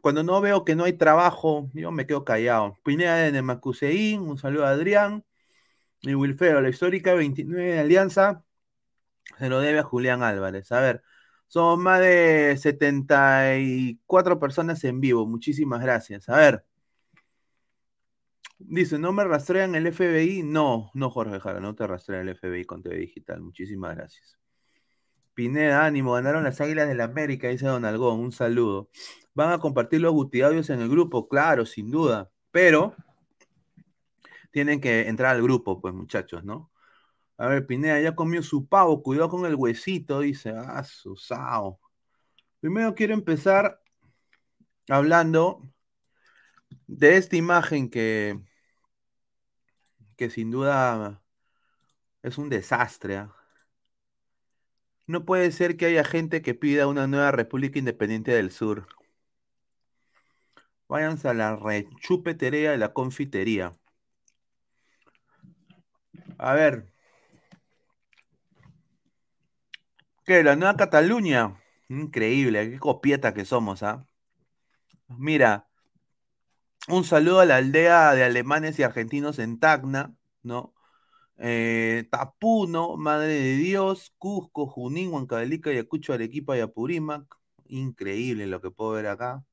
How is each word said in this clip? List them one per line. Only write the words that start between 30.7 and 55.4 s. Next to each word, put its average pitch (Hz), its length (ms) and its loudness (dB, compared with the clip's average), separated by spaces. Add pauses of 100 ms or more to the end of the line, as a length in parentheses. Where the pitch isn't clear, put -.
el 117 100 -2
grupo", 151 380 0
claro, 139 380 2
sin 110 260 -12
duda. 127 380 -2 (220)
Pero 160 440 4 (1600)
tienen 143 300 0
que 113 260 2
entrar 127 280 2
al 117 80 0
grupo, 113 360 0
pues, 95 140 -10
muchachos, 90 500 -10
¿no? 117 280 -14 (640)
A 117 100 -4
ver, 139 200 -2
Pineda, 147 340 0
"Ya 160 140 -2
comió 165 260 -2
su 139 260 -6
pavo, 180 360 4
cuidado 151 260 0
con 180 160 -6
el 160 80 -2
huesito", 139 680 -4
dice. 139 280 -6
Ah, 123 340 -10
su - 320 -18
sao. 120 640 -8 (800)
Primero 208 360 -4
quiero 214 180 0
empezar 196 680 0 (1120)
hablando 160 720 2 (1300)
de 147 300 6
esta 185 200 0
imagen 165 540 0
que, 107 480 -2 (1800)
que 117 140 -6
sin 113 180 -8
duda 123 720 -2 (1000)
es 127 160 -10
un 147 100 -10
desastre, 110 680 -4
¿ah? 104 180 -14 (1700)
No 165 200 -6
puede 180 260 2